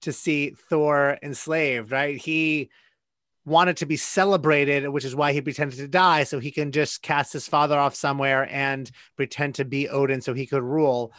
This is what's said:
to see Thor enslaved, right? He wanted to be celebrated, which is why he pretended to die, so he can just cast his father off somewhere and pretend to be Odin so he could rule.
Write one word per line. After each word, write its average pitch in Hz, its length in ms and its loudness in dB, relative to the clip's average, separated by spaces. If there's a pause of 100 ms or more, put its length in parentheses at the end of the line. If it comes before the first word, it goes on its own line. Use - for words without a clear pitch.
to 151 100 -4
see 147 380 -2
Thor 147 720 2
enslaved, 139 720 -2
right? 143 240 0
He 156 540 -2 (720)
wanted 170 340 4
to 160 80 -4
be 147 100 -2
celebrated, 143 920 2
which 139 160 -4
is 127 100 -8
why 143 180 2
he 143 80 -2
pretended 135 380 -6
to 143 100 -12
die, 170 360 4
so 139 140 -4
he 135 120 -6
can 147 220 -4
just 147 300 0
cast 143 300 0
his 147 140 -8
father 147 320 2
off 139 160 2
somewhere 139 560 0
and 135 400 -4 (260)
pretend 139 400 -4
to 139 80 -2
be 139 240 -4
Odin 135 320 0
so 127 140 -4
he 127 120 -6
could 135 160 -2
rule. 127 560 0